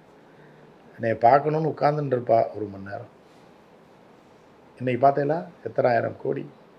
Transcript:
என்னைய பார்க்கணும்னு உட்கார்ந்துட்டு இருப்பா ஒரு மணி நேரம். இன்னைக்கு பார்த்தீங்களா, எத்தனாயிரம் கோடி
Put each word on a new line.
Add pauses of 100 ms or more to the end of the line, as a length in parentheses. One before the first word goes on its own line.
(960)
என்னைய
பார்க்கணும்னு
உட்கார்ந்துட்டு
இருப்பா (120)
ஒரு
மணி
நேரம். (1700)
இன்னைக்கு
பார்த்தீங்களா, (240)
எத்தனாயிரம்
கோடி (300)